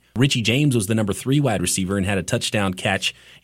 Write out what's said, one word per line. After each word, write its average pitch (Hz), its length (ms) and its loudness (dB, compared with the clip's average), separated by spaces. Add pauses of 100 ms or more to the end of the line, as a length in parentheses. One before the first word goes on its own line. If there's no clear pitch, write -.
(160)
Richie 127 240 2
James 123 340 2
was 107 120 0
the 113 80 0
number 107 180 0
three 135 280 0
wide 110 200 0
receiver 92 380 -2
and 92 80 0
had 104 100 0
a 90 60 0
touchdown 104 500 -2
catch 98 420 -2 (300)